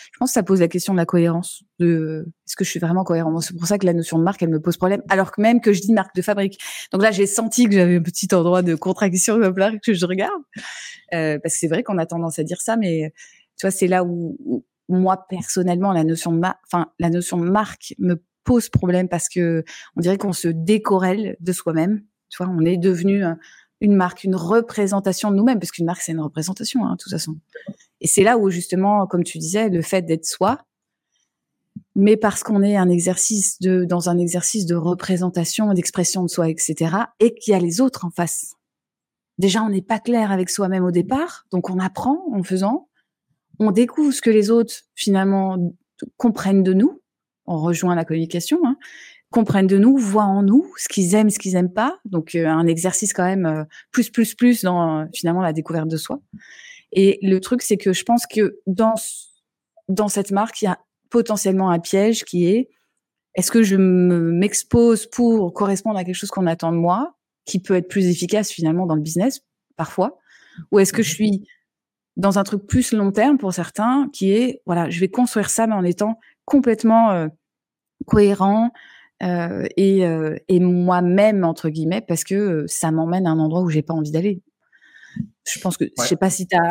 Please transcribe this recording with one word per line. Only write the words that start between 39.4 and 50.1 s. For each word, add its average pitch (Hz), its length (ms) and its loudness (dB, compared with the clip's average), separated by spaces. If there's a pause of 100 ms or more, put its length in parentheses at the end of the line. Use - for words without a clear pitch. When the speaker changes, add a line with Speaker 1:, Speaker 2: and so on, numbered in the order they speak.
Speaker 1:
on 220 60 -2
n'est 190 140 -2
pas 220 160 -4
clair 226 340 0
avec 185 180 -2
soi-même 185 340 -2
au 180 60 0
départ, 262 600 -2
donc 180 180 -2
on 185 80 -4
apprend 254 540 -2
en 196 100 -2
faisant, 196 460 -2 (720)
on 214 120 2
découvre 247 420 2
ce - 100 -8
que 233 80 4
les 214 200 4
autres, 233 240 2 (200)
finalement, 190 600 0 (600)
comprennent 196 460 2
de 190 100 2
nous, 233 300 2 (440)
on 170 120 -4
rejoint 175 360 0
la 165 100 0
communication, 165 600 -2
hein, 262 120 2 (540)
comprennent 202 360 2
de 196 120 4
nous, 254 180 6
voient 214 280 2